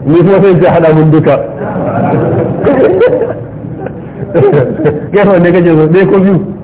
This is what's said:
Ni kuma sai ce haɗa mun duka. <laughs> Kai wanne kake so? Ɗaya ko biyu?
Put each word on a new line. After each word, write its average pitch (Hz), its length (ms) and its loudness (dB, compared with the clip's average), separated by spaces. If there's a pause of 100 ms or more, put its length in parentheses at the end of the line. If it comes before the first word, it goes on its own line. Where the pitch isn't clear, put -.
Ni 156 180 2
kuma 190 180 4
sai 185 200 4
ce 175 80 4
haɗa 165 240 2
mun 156 180 2
duka. 151 240 2
<laughs> 120 80 -2 (3750)
Kai 202 140 2
wanne 180 240 2
kake 175 180 2
so? 156 180 2
Ɗaya 180 180 2
ko 196 140 2
biyu? 190 160 2 (280)